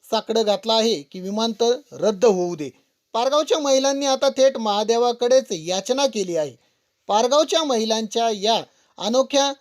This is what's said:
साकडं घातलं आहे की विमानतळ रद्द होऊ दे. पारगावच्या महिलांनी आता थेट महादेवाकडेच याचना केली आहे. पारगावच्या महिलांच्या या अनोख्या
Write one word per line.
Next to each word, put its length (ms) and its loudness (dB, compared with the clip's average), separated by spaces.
साकडं 320 -2
घातलं 300 0
आहे 280 0
की 180 -16
विमानतळ 520 -2
रद्द 340 0
होऊ 300 2
दे. 140 -8
पारगावच्या 460 0
महिलांनी 460 0
आता 240 2
थेट 280 2
महादेवाकडेच 920 2
याचना 540 -2
केली 300 -2
आहे. 200 -2
पारगावच्या 560 2
महिलांच्या 680 -2
या 340 0
अनोख्या 640 0